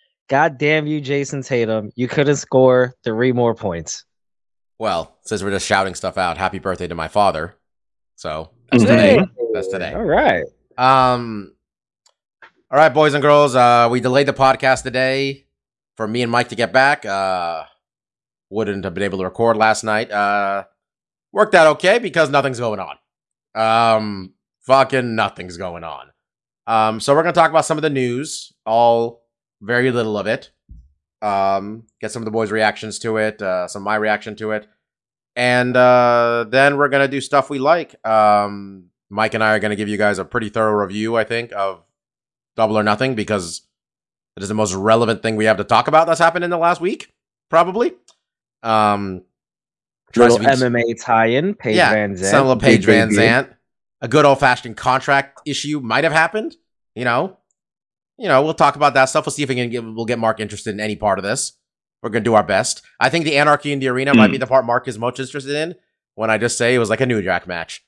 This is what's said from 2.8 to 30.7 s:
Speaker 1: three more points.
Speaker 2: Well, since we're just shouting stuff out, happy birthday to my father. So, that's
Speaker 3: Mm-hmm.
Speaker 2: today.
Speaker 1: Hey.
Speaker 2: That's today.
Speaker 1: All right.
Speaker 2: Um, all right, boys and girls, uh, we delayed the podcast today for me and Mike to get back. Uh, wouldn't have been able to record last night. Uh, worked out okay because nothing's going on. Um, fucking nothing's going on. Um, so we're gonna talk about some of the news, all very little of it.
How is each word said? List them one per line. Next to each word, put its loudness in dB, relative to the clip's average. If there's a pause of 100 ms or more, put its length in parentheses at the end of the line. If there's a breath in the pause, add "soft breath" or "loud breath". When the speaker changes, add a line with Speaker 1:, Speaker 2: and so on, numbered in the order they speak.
Speaker 1:
three 0
more 2
points. -8 (760)
Speaker 2:
Well, -6
since -6
we're -4
just -4
shouting 0
stuff -8
out, -2
happy -4
birthday -6
to -10
my -6
father. -2 (600)
So, -10 (200)
that's 2
Speaker 3:
Mm-hmm. 4
Speaker 2:
today. 6
Speaker 1:
Hey. 0 (260)
Speaker 2:
That's -6
today. -8
Speaker 1:
All -6
right. 0 (340)
Speaker 2:
Um, 0 (880)
all -6
right, 6
boys 2
and -2
girls, 4
uh, 6
we -2
delayed 2
the 0
podcast 2
today -4 (500)
for -6
me -2
and -4
Mike 0
to -12
get -2
back. 2
Uh, -4 (840)
wouldn't -6
have -8
been -6
able -4
to -4
record 0
last 2
night. -2
Uh, -2 (680)
worked 0
out 8
okay 2
because -2
nothing's 0
going -4
on. -12 (600)
Um, 0 (260)
fucking 2
nothing's -6
going -12
on. -14 (560)
Um, 0
so 0
we're 4
gonna -2
talk 4
about 2
some -4
of -8
the 0
news, -6 (120)
all 0 (380)
very 0
little -2
of -6
it. -6 (720)